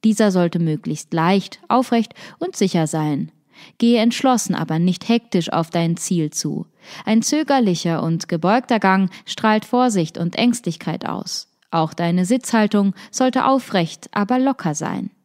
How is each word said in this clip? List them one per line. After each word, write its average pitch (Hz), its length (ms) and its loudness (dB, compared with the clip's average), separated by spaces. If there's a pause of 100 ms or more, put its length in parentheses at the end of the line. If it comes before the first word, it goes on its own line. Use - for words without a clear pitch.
Dieser 214 280 4
sollte 175 280 0
möglichst 156 560 -4
leicht, 180 520 0
aufrecht 233 460 0 (240)
und 370 180 -6
sicher 170 300 0
sein. 151 460 -4 (460)
Gehe 233 220 4
entschlossen, 233 560 2
aber 160 240 -2
nicht 180 300 0
hektisch 226 420 0
auf 160 180 -2
dein 170 280 0
Ziel 160 340 -2
zu. - 340 -6 (400)
Ein 226 160 2
zögerlicher 226 840 0
und 165 260 -2
gebeugter 202 500 0
Gang 190 320 2 (140)
strahlt 214 400 0
Vorsicht 220 520 0
und 175 180 -4
Ängstlichkeit 226 720 -2
aus. - 400 -8 (240)
Auch 160 220 0
deine 170 320 0
Sitzhaltung 208 720 2 (160)
sollte 254 340 0
aufrecht, 247 680 0
aber 208 280 0
locker 262 340 0
sein. 151 380 -6 (140)